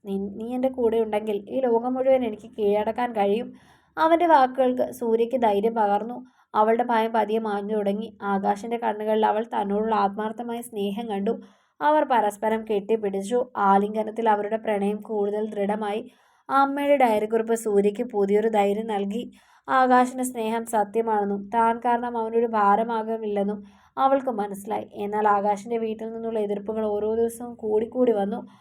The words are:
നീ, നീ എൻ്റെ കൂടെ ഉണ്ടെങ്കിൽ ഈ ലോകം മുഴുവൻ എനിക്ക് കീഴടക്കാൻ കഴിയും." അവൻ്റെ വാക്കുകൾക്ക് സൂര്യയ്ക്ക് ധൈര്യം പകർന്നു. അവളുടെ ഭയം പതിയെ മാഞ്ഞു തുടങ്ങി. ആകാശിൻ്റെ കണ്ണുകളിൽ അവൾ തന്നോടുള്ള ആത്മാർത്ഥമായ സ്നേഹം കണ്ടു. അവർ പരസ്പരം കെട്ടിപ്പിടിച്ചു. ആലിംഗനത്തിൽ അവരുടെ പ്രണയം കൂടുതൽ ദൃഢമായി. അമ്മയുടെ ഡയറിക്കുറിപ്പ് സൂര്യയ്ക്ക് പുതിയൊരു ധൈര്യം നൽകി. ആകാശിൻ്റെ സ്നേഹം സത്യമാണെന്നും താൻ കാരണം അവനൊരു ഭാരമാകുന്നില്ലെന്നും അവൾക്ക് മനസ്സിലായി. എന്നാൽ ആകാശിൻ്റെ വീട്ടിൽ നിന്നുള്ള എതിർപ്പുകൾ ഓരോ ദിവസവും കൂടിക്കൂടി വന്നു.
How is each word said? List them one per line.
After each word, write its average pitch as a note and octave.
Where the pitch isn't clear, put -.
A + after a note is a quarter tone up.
നീ, G3
നീ G#3+
എൻ്റെ B3+
കൂടെ A#3
ഉണ്ടെങ്കിൽ G#3+
ഈ B3+
ലോകം A#3+
മുഴുവൻ C4
എനിക്ക് G#3+
കീഴടക്കാൻ G#3+
കഴിയും." G#3+
അവൻ്റെ D#4+
വാക്കുകൾക്ക് B3+
സൂര്യയ്ക്ക് A#3
ധൈര്യം A3
പകർന്നു. G#3+
അവളുടെ A3+
ഭയം A3+
പതിയെ A3
മാഞ്ഞു G#3
തുടങ്ങി. G#3
ആകാശിൻ്റെ G3+
കണ്ണുകളിൽ G#3+
അവൾ G#3
തന്നോടുള്ള A3
ആത്മാർത്ഥമായ A3
സ്നേഹം G#3
കണ്ടു. G#3
അവർ D4+
പരസ്പരം A3
കെട്ടിപ്പിടിച്ചു. G#3
ആലിംഗനത്തിൽ G#3+
അവരുടെ G#3
പ്രണയം G#3
കൂടുതൽ G#3
ദൃഢമായി. G#3
അമ്മയുടെ C#4
ഡയറിക്കുറിപ്പ് A3+
സൂര്യയ്ക്ക് G#3
പുതിയൊരു G#3
ധൈര്യം G#3
നൽകി. G3+
ആകാശിൻ്റെ B3+
സ്നേഹം A#3
സത്യമാണെന്നും G#3
താൻ A3+
കാരണം A#3+
അവനൊരു A3+
ഭാരമാകുന്നില്ലെന്നും G#3+
അവൾക്ക് C4+
മനസ്സിലായി. G#3
എന്നാൽ G#3
ആകാശിൻ്റെ G#3
വീട്ടിൽ A3
നിന്നുള്ള A3+
എതിർപ്പുകൾ G#3
ഓരോ G#3
ദിവസവും A#3
കൂടിക്കൂടി A3+
വന്നു. G3+